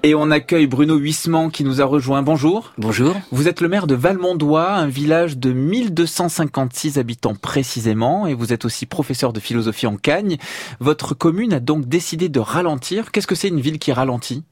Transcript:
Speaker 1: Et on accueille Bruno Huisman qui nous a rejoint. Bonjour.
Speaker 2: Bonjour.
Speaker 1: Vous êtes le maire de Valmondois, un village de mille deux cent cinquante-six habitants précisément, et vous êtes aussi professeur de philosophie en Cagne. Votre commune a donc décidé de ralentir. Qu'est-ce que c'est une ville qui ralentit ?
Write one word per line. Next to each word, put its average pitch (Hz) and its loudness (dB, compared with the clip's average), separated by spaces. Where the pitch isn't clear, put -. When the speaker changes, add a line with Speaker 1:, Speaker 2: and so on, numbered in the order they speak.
Speaker 1:
Et 151 6
on 151 2
accueille 151 4
Bruno 147 4
Huisman 160 0
qui 151 -4
nous 135 2
a 139 4
rejoint. 139 2
Bonjour. 156 2
Speaker 2:
Bonjour. 117 2
Speaker 1:
Vous 139 2
êtes 170 0
le 170 2
maire 185 0
de 139 4
Valmondois, 170 2
un 185 0
village 147 0
de 127 0
mille 175 0
deux 170 2
cent 170 -2
cinquante-six 143 -2
habitants 117 -2
précisément, 123 0
et 143 -2
vous 117 -2
êtes 117 -4
aussi 120 -4
professeur 131 -2
de 110 -4
philosophie 113 -2
en 104 -2
Cagne. 175 0
Votre 147 0
commune 190 2
a 139 0
donc 135 0
décidé 170 -2
de 135 0
ralentir. 160 -2
Qu'est-ce 202 0
que - 0
c'est 196 -2
une 165 0
ville 151 -2
qui - -2
ralentit ? 127 -2